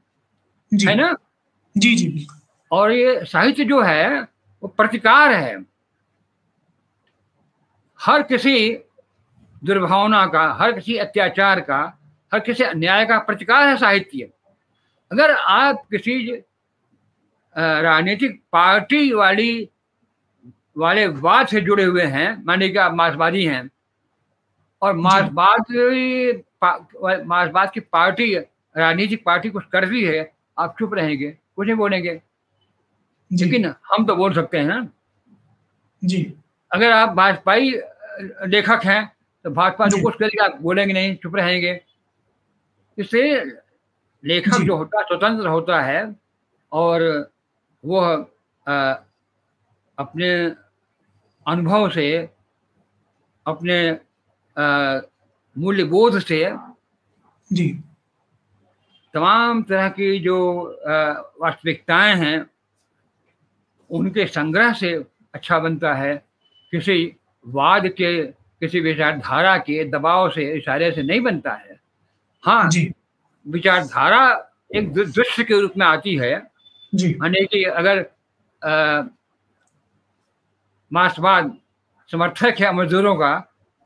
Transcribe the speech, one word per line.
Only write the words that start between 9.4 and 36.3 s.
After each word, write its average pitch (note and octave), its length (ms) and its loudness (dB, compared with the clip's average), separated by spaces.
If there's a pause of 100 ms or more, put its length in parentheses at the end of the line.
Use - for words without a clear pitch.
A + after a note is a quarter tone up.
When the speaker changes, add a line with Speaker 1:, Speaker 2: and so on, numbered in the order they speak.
Speaker 2:
दुर्भावना G3 640 2
का, D#3 280 0
हर G3 180 0
किसी A#3 260 -6
अत्याचार G3 600 0
का, D3 400 -4 (340)
हर G#3+ 60 0
किसी A#3 240 -2
अन्याय F#3 420 2
का A3 140 2
प्रतिकार A3 480 2
है C4+ 100 4
साहित्य। G3 520 0 (840)
अगर D4 200 4
आप B3 600 0
किसी, A#3 400 -6
अ, A#3 100 -10 (1160)
राजनीतिक E3 840 0 (100)
पार्टी G#3 640 2
वाली, G#3+ 560 0 (1080)
वाले F#3 300 2
वाद F3 400 2
से G#3+ 140 0
जुड़े G3 220 2
हुए F3+ 200 2
हैं, D#3+ 420 -2
मानिए F#3+ 240 0
कि F#3+ 80 -2
आप F3+ 160 2
मार्क्सवादी E3+ 520 0
हैं C3+ 240 -4 (1120)
और G3 140 0
Speaker 1:
जी। E3 60 -4
Speaker 2:
मार्क्सवादी A#3 1300 2
पा-, F#3 480 -2 (440)
मार्क्सवाद F3 480 0
की A3+ 60 -8
पार्टी, F#3+ 560 0 (420)
राजनीतिक E3+ 480 0
पार्टी F3 240 0
कुछ G3 220 -8
कर F#3 160 0
रही A3+ 160 -2
है, D#3 300 -4 (260)
आप E3 200 -6
चुप G#3 140 -6
रहेंगे, D3+ 440 -4 (180)
कुछ G3 120 -6
नहीं A3+ 100 -2
बोलेंगे। F3+ 440 -4 (1120)
Speaker 1:
जी। F3+ 120 0
Speaker 2:
लेकिन F3+ 280 0 (180)
हम G#3+ 140 0
तो G3 100 0
बोल F#3 180 0
सकते E3 240 -2
हैं D3 100 0
ना। G#3 220 -4 (1120)
Speaker 1:
जी। F3+ 300 -4 (380)